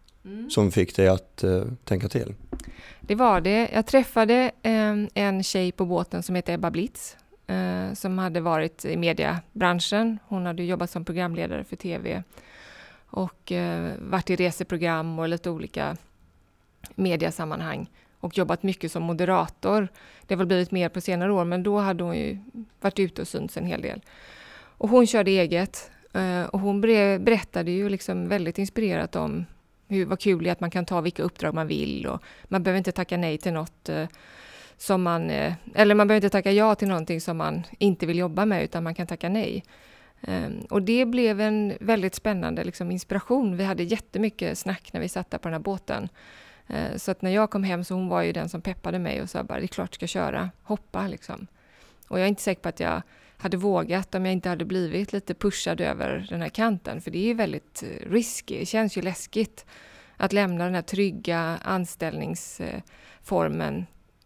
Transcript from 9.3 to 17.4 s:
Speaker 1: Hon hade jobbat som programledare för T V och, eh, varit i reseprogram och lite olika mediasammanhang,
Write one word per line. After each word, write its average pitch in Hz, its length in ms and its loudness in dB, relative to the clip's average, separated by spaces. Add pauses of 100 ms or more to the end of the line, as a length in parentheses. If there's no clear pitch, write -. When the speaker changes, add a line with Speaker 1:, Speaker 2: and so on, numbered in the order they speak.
Speaker 1:
Hon 185 200 -4
hade 170 180 -4
jobbat 175 260 -2
som 175 140 -6
programledare 165 600 -4
för - 120 -12
T 170 220 -6
V - 240 -4 (840)
och, - 460 -6
eh, 170 460 -2
varit - 320 -2
i 214 60 4
reseprogram 165 840 0
och 165 100 -2
lite 170 220 -2
olika 156 460 -6 (960)
mediasammanhang, 165 960 -2 (300)